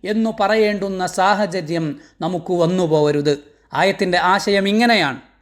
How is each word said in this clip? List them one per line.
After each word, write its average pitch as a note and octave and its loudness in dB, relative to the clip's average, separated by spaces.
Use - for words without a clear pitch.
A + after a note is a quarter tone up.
എന്നു A3 -2
പറയേണ്ടുന്ന G3+ 0
സാഹചര്യം F3 -2
നമുക്ക് F3+ -4
വന്നുപോകരുത്. D3+ 2
ആയത്തിൻ്റെ F#3 0
ആശയം G3 0
ഇങ്ങനെയാണ് G#3 2